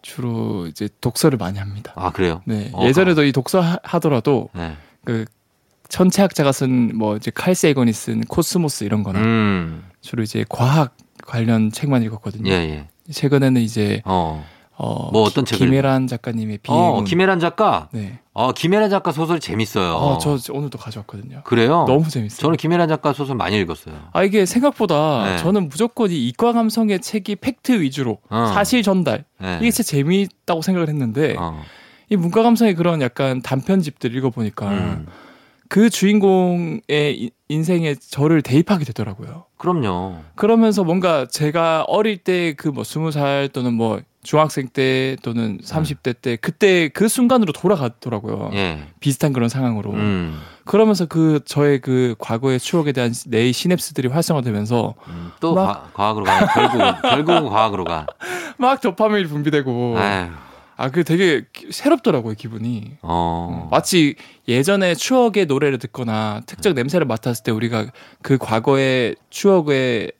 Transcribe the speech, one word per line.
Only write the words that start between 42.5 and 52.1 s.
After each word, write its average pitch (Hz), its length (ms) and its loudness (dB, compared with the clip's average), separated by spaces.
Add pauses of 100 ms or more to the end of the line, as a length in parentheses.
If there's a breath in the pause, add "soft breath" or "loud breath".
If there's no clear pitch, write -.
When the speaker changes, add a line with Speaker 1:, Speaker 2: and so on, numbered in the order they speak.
Speaker 1:
그 151 140 -6
뭐 123 160 -4
스무 156 260 -4
살 139 380 0
또는 127 260 -2
뭐 110 260 0 (220)
중학생 151 460 0
때 131 540 0
또는 117 220 -4
Speaker 2:
음. 104 180 -4
Speaker 1:
삼십 156 400 -4
대 123 100 -2
때 120 240 -4
그때 175 520 2
그 202 200 0
순간으로 240 440 2
돌아가더라고요. 113 1000 -2
Speaker 2:
예. 87 320 -2 (160)
Speaker 1:
비슷한 143 320 0
그런 120 160 0
상황으로. 117 440 -2
Speaker 2:
음. 95 460 -2 (280 loud breath)
Speaker 1:
그러면서 202 400 4
그 156 400 2
저의 147 340 2
그 127 380 0